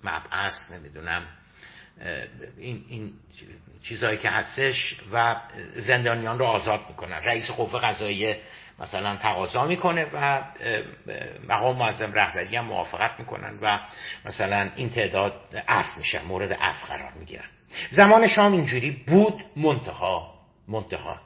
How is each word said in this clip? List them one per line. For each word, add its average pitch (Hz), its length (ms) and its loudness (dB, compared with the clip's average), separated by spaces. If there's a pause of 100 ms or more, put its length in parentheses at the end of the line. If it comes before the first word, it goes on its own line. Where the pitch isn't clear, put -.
مبعث، 92 680 -4
نمی‌دونم، 82 500 -8 (760)
اه، 76 220 -8 (360)
این، 120 300 -12
این 107 240 -12 (680)
چیزایی 107 360 -2
که 107 120 0
هستش 123 680 -2 (160)
و 117 240 4 (400)
زندانیان 117 640 0
رو 131 60 2
آزاد 107 440 2
می‌کنن. 85 360 -10
رئیس 117 260 0
قوهٔ 117 280 -4
قضاییه 104 600 -2 (400)
مثلاً 101 380 -4
تقاضا 104 500 0
می‌کنه 170 380 0
و، 151 120 -8
اه، 135 680 -2 (680)
مقام 120 280 2
معظم 110 360 -2
رهبری 98 440 0
هم 120 80 -4
موافقت 98 560 -4
می‌کنن 104 420 -10
و 104 160 2 (460)
مثلاً 101 520 0
این 123 140 -4
تعداد 98 760 -2
عفو - 300 2
می‌شن، - 240 -4
مورد 92 300 -2
عفو - 340 -2
قرار - 260 -10
می‌گیرن. - 320 -16 (460)
زمان 208 360 10
شاه 208 260 8
اینجوری 131 380 2
بود، 185 540 4 (120)
منتها، 95 800 0 (340)
منتها. 92 580 -6